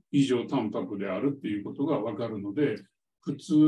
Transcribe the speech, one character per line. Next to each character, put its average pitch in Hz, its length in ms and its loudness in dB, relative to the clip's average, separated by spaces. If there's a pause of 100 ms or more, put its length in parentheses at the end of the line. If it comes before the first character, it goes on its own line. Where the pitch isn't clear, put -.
(120)
異 139 120 4
常 120 220 2
タ 139 120 -2
ン 107 140 -2
パ - 120 -4
ク 101 140 -8
で 98 120 -4
あ 95 100 -4
る 135 160 0
っ - 60 -16
て 117 60 -6
い 104 140 -4
う - 20 -14
こ - 100 -10
と 139 120 -2
が - 140 0
わ 110 160 -4
か - 120 -4
る 110 120 -6
の 302 140 -6
で、 254 240 0 (440)
普 - 140 -4
通 - 180 -4 (140)